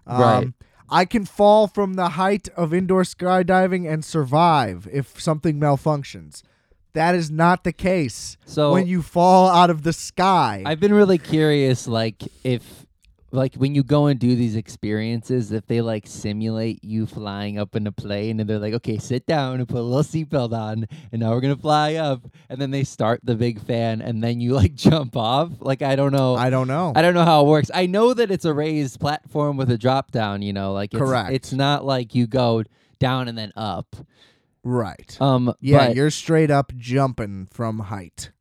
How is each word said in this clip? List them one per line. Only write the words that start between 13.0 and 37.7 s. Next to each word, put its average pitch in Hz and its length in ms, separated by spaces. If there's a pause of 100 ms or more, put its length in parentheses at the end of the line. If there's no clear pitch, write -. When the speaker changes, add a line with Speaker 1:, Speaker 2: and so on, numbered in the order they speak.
Speaker 2:
like, 131 240
when 135 180
you 143 80
go 147 240
and 139 140
do 123 160
these 117 180
experiences, 110 960
if 110 160
they, 117 140
like, 113 260
simulate 110 800
you 110 220
flying 104 520
up 104 160
in 107 140
a - 20
plane 104 480
and 107 100
they're 107 120
like, 107 140
"Okay, 117 240
sit 120 280
down 135 320
and 123 80
put 127 120
a 120 40
little 127 220
seatbelt 139 480
on, 110 340 (240)
and 113 100
now 113 120
we're 120 80
gonna 139 160
fly 151 400
up," 143 320 (200)
and 127 120
then 139 100
they 139 140
start 117 400
the 120 100
big 113 260
fan, 117 400
and 113 220
then 120 180
you, 120 140
like, 135 200
<laughs> - 20
jump 147 400
off. 131 420
Like, 135 240
I 135 140
don't 139 160
know. 131 240
Speaker 1:
I 123 120
don't 131 200
know. 151 260
Speaker 2:
I 156 80
don't 175 120
know 170 100
how 156 200
it 143 40
works. 151 260
I 185 120
know 220 280
that 226 160
it's 185 140
a 160 100
raised 151 460
platform 147 560
with 135 120
a 120 100
drop 127 340
down, 104 300
you 101 100
know, 98 200
like, 98 220
it's, 113 80
Speaker 1:
Correct. 127 300
Speaker 2:
it's 135 200
not 139 320
like 127 300
you 123 140
go 117 340 (380)
down 127 260
and 117 100
then 107 200
up. 104 400 (720)
Speaker 1:
Right. 120 540
Speaker 2:
Um, 127 400
Speaker 1:
Yeah, 139 280
Speaker 2:
but 117 80
Speaker 1:
you're 147 140
straight 160 420
up 139 240
jumping 120 760
from 113 300